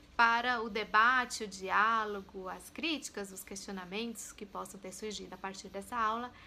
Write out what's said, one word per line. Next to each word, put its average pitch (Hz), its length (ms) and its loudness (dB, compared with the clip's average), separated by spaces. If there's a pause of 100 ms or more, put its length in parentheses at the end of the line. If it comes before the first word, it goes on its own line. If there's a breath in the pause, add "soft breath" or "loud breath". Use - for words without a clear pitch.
(200 loud breath)
para 233 420 6
o 226 80 -4
debate, 220 760 4
o - 20 -4
diálogo, 196 1040 0
as 185 200 -12
críticas, 254 640 -4
os 190 100 -12
questionamentos 202 920 -8
que 208 120 -14
possam 196 320 -10
ter 190 140 -12
surgido 190 420 -8
a 180 40 -10
partir 190 320 -10
dessa 196 260 -8
aula, 226 340 0 (180 loud breath)